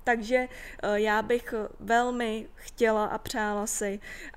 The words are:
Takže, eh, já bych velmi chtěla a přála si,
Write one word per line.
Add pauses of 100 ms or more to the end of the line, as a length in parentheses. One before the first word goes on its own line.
Takže, (360)
eh,
já
bych (260)
velmi
chtěla
a
přála
si, (360)